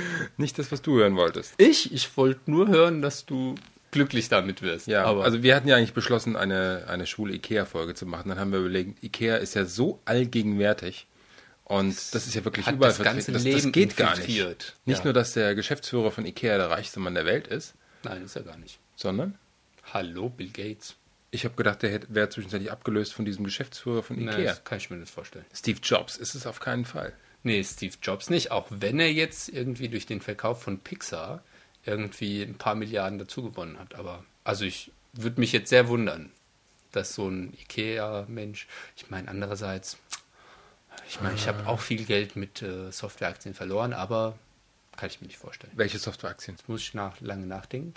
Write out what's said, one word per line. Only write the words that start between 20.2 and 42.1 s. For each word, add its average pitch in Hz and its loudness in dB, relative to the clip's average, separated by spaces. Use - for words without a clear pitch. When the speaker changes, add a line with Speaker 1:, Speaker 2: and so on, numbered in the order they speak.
Speaker 2:
Bill 120 -12
Gates. 104 -12
Speaker 1:
Ich 120 -4
hab 120 -6
gedacht, 104 2
der 110 2
hätte, 104 -4
wäre 104 2
zwischenzeitlich 101 -6
abgelöst 107 -2
von 113 -4
diesem 104 -4
Geschäftsführer 113 -4
von 123 -8
Speaker 2:
Nein, 110 -4
Speaker 1:
ikea. 123 0
Speaker 2:
das 87 -6
kann - -8
ich - -10
mir 90 -10
nicht 85 -16
vorstellen. - -14
Speaker 1:
Steve - -2
Jobs - 2
ist - -8
es 127 -10
auf 110 -10
keinen 120 -2
Fall. - -10
Speaker 2:
Nee, 107 2
Steve - -10
Jobs - -4
nicht, 170 2
auch 110 -2
wenn 104 -2
er 160 4
jetzt 156 -2
irgendwie 127 -6
durch 117 -6
den 101 -6
Verkauf 110 -4
von 98 -6
Pixar 95 -12
irgendwie 104 -4
ein 95 -10
paar 107 -2
Milliarden 104 -4
dazu 101 -10
gewonnen 85 -10
hat. 92 -18
Aber, 87 -12
also 104 -2
ich - -6
würd 117 -6
mich - 2
jetzt 127 2
sehr 123 10
wundern, 113 -2
dass 95 -4
so 101 -4
ein 92 -6
ikea-Mensch, 107 -8
ich - -18
mein, 95 -8
andererseits, 98 -8
ich - -12
mein, 98 -2
ich 104 -4
hab 104 -4
Speaker 1:
Ah. 110 0
Speaker 2:
auch 117 -2
viel 110 -4
Geld 101 0